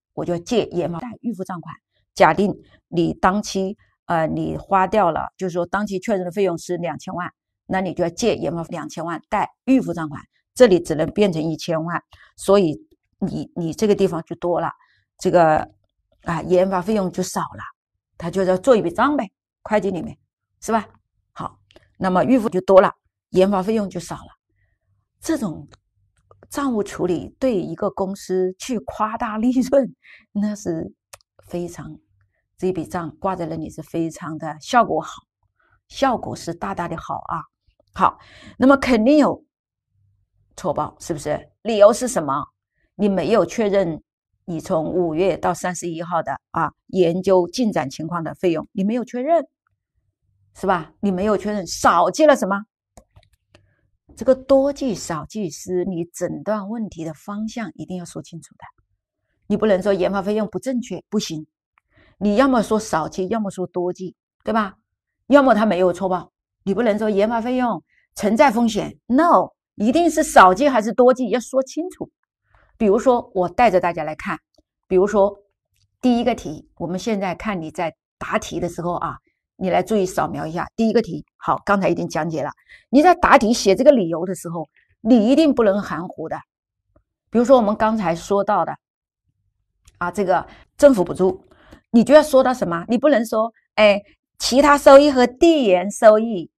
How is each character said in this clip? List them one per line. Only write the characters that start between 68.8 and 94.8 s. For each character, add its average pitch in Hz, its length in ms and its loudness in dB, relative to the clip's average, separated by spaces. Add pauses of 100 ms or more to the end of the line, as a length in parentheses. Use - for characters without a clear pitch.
no， 269 480 2 (220)
一 208 140 0
定 330 200 2
是 311 120 -2
少 190 320 6
记 240 140 2
还 262 140 2
是 214 100 -4
多 247 220 6
记， 254 160 -2
要 226 100 0
说 262 240 -4
清 311 260 -8
楚。 - 220 -16 (680)
比 220 80 0
如 202 140 4
说， 240 340 0
我 180 140 -2
带 214 240 2
着 - 80 4
大 175 140 -2
家 170 100 -6
来 156 120 -8
看， 165 220 -10 (500)
比 185 100 2
如 190 100 4
说 202 320 2 (640)
第 240 180 2
一 233 60 -2
个 240 100 0
题， - 400 -14
我 165 100 -10
们 175 140 -6
现 220 180 -4
在 190 180 -4
看 196 260 -8
你 156 100 -12
在 165 240 -6 (220)
答 180 200 -6
题 - 220 -6
的 180 80 -4
时 170 140 -10
候 175 140 -4
啊， - 220 -8 (380)
你 185 140 -4
来 - 120 2
注 - 140 -2
意 392 100 2
扫 156 220 -4
描 156 180 -8
一 160 60 -10
下 165 240 -6
第 226 140 0
一 202 40 -4
个 - 80 4
题。 160 240 -8 (100)
好， - 300 -4
刚 202 140 2
才 185 100 0
已 170 60 0
经 165 120 -6
讲 160 220 -4
解 151 140 -6
了， 143 80 -8 (380)
你 269 120 4
在 339 140 6
答 285 220 4
题 226 160 4
写 196 220 2
这 254 80 0
个 294 80 8
理 220 160 4
由 165 180 -4
的 185 100 -6
时 170 140 -14
候， 165 180 -10 (340)
你 220 260 4
一 262 80 4
定 302 180 4
不 240 100 2
能 202 180 2
含 175 260 -8
糊 - 220 -12
的。 156 80 -10 (920)
比 - 80 0
如 240 80 4
说 262 120 8
我 247 40 6
们 208 140 0
刚 220 220 0
才 175 180 -2
说 202 280 -2
到 196 200 0
的， 151 140 -8 (1200)
啊， 175 120 -4
这 202 140 -4
个 175 240 0 (300)
政 - 160 8
府 185 100 2
补 175 100 -4
助， 185 320 0 (460)
你 240 100 6
就 247 120 4
要 302 100 10
说 262 180 4
到 254 120 2
什 254 120 -4
么？ 170 220 -6
你 233 100 0
不 277 120 4
能 240 160 2
说， 226 260 -4 (240)
哎， 208 260 4 (360)
其 247 240 2
他 285 160 6
收 277 200 12